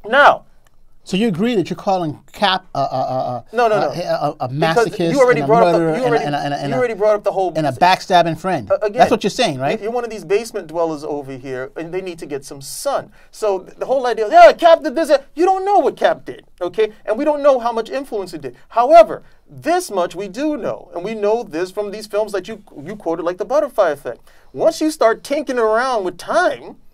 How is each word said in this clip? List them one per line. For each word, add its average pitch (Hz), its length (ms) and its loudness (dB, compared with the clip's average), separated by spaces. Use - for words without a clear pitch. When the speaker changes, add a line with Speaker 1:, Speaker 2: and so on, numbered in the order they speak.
Speaker 1:
Now, 226 400 4
Speaker 2:
So - 120 -4
you 220 120 2
agree 214 260 -2
that 175 140 0
you're 175 80 -6
calling 180 420 -4
Cap 190 320 -2
a, 139 40 -4
a, - 40 -2
a, 139 80 -2
a, 131 540 -4
Speaker 1:
No, 233 140 2
no, 214 80 2
Speaker 2:
a, - 20 0
Speaker 1:
no. 165 120 0
Speaker 2:
a, 160 500 -4
a 135 80 -4
Speaker 1:
Because 160 400 0
Speaker 2:
masochist 170 240 -2
Speaker 1:
you 285 60 2
already 247 200 4
Speaker 2:
and 139 60 -4
a - 20 -2
Speaker 1:
brought 226 160 4
up 175 100 4
the, 170 60 2
Speaker 2:
murderer 160 180 0
Speaker 1:
you 254 80 -2
Speaker 2:
and - 80 2
a, 151 40 2
Speaker 1:
already, - 80 -2
Speaker 2:
and 143 100 -2
a, 143 40 -4
and 143 140 -4
a, 143 40 -4
and 143 120 -6
Speaker 1:
you 139 60 -4
Speaker 2:
a, - 20 -2
Speaker 1:
already 247 160 -2
brought 208 220 0
up 208 80 -8
the 196 80 0
whole 180 240 -2
Speaker 2:
and 208 100 0
a 139 60 0
backstabbing 175 640 2
friend. 131 320 -6
Speaker 1:
Uh, 190 120 2
again, 214 180 -4
Speaker 2:
That's - 120 6
what 233 120 0
you're 202 80 0
saying, 156 280 -2
right? 151 220 -2
Speaker 1:
you're 208 100 -6
one 240 120 -4
of 233 60 -10
these 208 160 -12
basement 202 420 -2
dwellers 156 380 -4
over 143 320 -8
here, 131 400 -10
and 165 160 -10
they 185 80 -6
need 180 180 -12
to 180 60 -14
get 139 200 -10
some 143 160 -16
sun. 220 500 -8
So 196 280 -2
th-, - 180 -18
the 190 80 -8
whole 247 200 0
idea, 220 240 -2
"Yeah, 330 220 10
Cap 330 320 6
did 302 100 -4
this," 285 160 0
uh, 294 140 4
you 330 100 2
don't 381 200 0
know 403 140 4
what 254 160 0
Cap 156 300 0
did, 123 200 -16
okay? 214 300 -2
And 214 120 -2
we 277 80 -4
don't 294 160 0
know 277 180 4
how 233 120 -2
much 226 180 -6
influence 226 440 -8
he 170 40 -12
did. 143 180 -12
However, 254 540 6
this 311 400 -2
much 180 260 -4
we 202 120 -8
do 277 300 -4
know, 135 360 -8
and 175 100 -10
we 220 120 -6
know 214 260 0
this 185 300 -6
from 208 180 -6
these 214 160 -12
films 208 280 -4
that 185 140 -6
you, 220 160 -14
you 160 120 -12
quoted, 170 280 -6
like 180 160 -4
The - 60 -4
Butterfly 247 440 0
Effect. 135 320 -8
Once 294 260 0
you 311 120 0
start 226 320 0
tinkering 277 340 -4
around 226 460 0
with 175 160 -6
time 208 560 -2